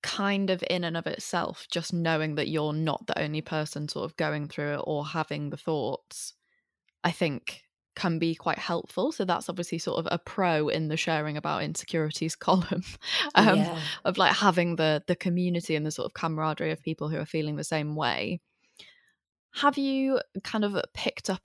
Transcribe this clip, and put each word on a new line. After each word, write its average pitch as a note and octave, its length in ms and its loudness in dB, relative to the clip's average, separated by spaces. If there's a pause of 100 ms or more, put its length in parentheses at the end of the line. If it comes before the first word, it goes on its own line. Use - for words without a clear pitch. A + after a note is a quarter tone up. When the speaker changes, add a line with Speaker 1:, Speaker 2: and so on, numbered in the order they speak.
Speaker 1:
kind G3 480 0
of F3+ 180 2
in F3+ 160 0
and E3+ 140 -2
of E3 80 -4
itself, - 640 -4
just - 240 -2
knowing D#3+ 420 2
that D3+ 120 0
you're D3+ 260 0
not D#3 320 0
the - 160 -2
only D#3 200 -2
person D3+ 460 -4
sort - 220 -4
of - 80 -18
going D3+ 300 -2
through D3 320 -4
it - 60 -4
or D3 200 -2
having D3 460 -4
the D3+ 60 -8
thoughts, - 760 -4 (720)
I E3 80 2
think - 500 -4 (340)
can E3+ 220 0
be E3 160 0
quite - 240 -2
helpful. F#3 540 -2
So G3+ 140 -2
that's F3+ 240 0
obviously F#3 280 -4
sort - 220 -2
of D#3+ 100 -4
a E3+ 80 0
pro D#3+ 520 2
in D#3+ 180 0
the D3+ 100 -2
sharing D3+ 400 -2
about D3+ 240 -2
insecurities D#3 760 -2
<laughs> - 20 -20
column, F3+ 460 2 (520)
um, G#3 240 8
Speaker 2:
Yeah. E3+ 200 0 (260)
Speaker 1:
of, F#3 120 0
like, F#3 160 6
having F3 440 4
the, D#3 300 4
the F3 80 4
community F3 600 0
and D3+ 100 0
the D3+ 60 0
sort - 160 -4
of - 60 -8
camaraderie D#3 580 -2
of D#3+ 100 -4
people D3+ 280 -4
who D#3 80 -2
are D3+ 80 -2
feeling D3+ 320 -2
the C#3+ 60 -4
same D3+ 320 -2
way. B2 440 0 (1160)
Have C#4+ 220 4
you C4+ 440 2 (220)
kind G#3+ 200 -2
of G3+ 140 0 (160)
picked - 360 -4
up F#3 160 0